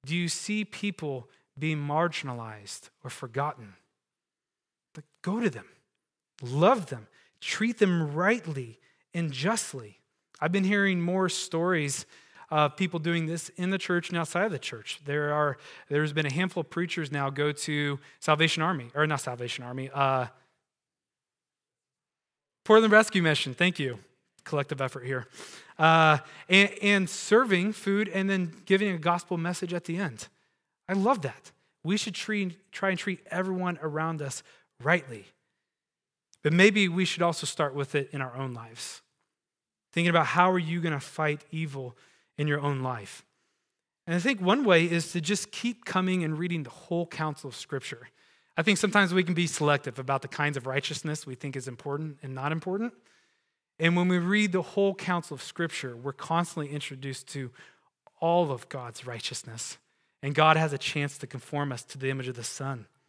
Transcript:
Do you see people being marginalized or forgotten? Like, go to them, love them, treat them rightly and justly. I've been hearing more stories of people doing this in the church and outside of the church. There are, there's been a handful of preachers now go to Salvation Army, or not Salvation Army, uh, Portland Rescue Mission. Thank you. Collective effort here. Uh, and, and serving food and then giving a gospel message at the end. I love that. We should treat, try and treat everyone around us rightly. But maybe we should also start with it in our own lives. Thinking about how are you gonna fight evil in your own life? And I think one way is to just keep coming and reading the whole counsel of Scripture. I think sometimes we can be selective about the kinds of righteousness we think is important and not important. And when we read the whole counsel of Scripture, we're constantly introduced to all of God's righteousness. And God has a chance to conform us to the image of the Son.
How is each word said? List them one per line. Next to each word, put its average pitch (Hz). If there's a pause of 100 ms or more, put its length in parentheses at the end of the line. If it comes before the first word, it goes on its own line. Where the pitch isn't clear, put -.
Do 147
you 175
see 208
people 151 (300)
being 156
marginalized 135 (160)
or 127
forgotten? 127 (1200)
Like, 151 (180)
go 196
to 233
them, 113 (760)
love 160
them, 113 (340)
treat -
them 170
rightly 160 (340)
and 170
justly. 135 (400)
I've 156
been 190
hearing 196
more 180
stories 165 (440)
of 151
people 175
doing 165
this 160
in 180
the 196
church 175
and 180
outside 170
of 214
the 143
church. -
There 147
are, 147 (320)
there's 147
been 151
a 143
handful 175
of -
preachers 165
now 143
go 147
to 147 (220)
Salvation 156
Army, 151
or 151
not 151
Salvation 123
Army, 131
uh, 135 (2500)
Portland 220
Rescue 208
Mission. 151
Thank 175
you. 127 (460)
Collective 139
effort 131
here. 127 (520)
Uh, 160 (300)
and, 196 (100)
and 202
serving 208
food 202
and 190
then 185 (120)
giving 196
a 170
gospel 175
message 170
at 170
the 165
end. 143 (600)
I 185
love 196
that. - (320)
We 190
should 202
treat, 196
try 196
and 185
treat 185 (100)
everyone 185
around 156
us 135 (400)
rightly. 135 (1160)
But 151
maybe 196
we 180
should 170
also 170
start 143
with 139
it 139
in 139
our 127
own 131
lives. 117 (880)
Thinking 170
about 165
how 180
are 185
you 170
gonna 160
fight 151
evil 139 (400)
in 151
your 147
own 143
life? 120 (840)
And 165
I 175
think 208
one 208
way 170
is 170
to 175
just 165
keep -
coming 185
and 156
reading 170
the 123
whole 170
counsel 156
of 120
Scripture. - (480)
I 165
think 196
sometimes 196
we 185
can 175
be 170
selective 147
about 135
the 131
kinds 147
of 123
righteousness 147
we 131
think 135
is 127
important 143
and 131
not 135
important. 190 (880)
And 170
when 175
we 180
read 196
the 180
whole 196
counsel 175
of 131
Scripture, 139
we're 131
constantly 165
introduced 139
to 131 (720)
all 170
of 123
God's 123
righteousness. 117 (440)
And 139
God 156
has 160
a 139
chance 143
to -
conform 143
us 120
to -
the 135
image 131
of 123
the 120
Son. 131 (220)